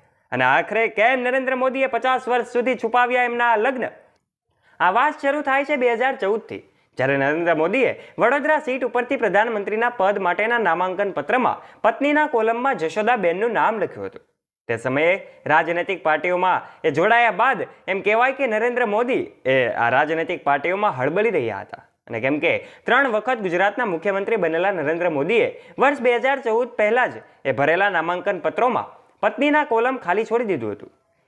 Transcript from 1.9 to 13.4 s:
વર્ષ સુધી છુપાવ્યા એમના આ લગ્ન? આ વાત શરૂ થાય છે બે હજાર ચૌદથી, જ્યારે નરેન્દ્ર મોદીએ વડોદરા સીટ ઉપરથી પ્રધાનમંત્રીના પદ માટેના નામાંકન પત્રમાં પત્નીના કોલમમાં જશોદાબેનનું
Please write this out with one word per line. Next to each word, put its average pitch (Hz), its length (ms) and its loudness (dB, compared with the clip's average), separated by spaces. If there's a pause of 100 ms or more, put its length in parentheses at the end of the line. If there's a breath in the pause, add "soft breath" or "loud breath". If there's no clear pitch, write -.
વર્ષ 240 240 -2
સુધી 240 300 0
છુપાવ્યા 247 480 2
એમના 240 220 2
આ 214 120 2
લગ્ન? 247 220 -2 (960 soft breath)
આ 175 100 4
વાત 277 280 2
શરૂ 285 240 -2
થાય 277 220 0
છે 294 120 -2
બે 247 180 2
હજાર 254 220 0
ચૌદથી, 202 460 -4 (360)
જ્યારે 135 180 2
નરેન્દ્ર 160 380 2
મોદીએ 180 360 2 (280 loud breath)
વડોદરા 277 420 2
સીટ 262 240 -4
ઉપરથી 247 320 -2
પ્રધાનમંત્રીના 214 760 0
પદ 202 280 0
માટેના 208 400 0
નામાંકન 185 540 0
પત્રમાં 220 480 -2 (220 loud breath)
પત્નીના 285 460 2
કોલમમાં 233 520 0
જશોદાબેનનું 208 720 0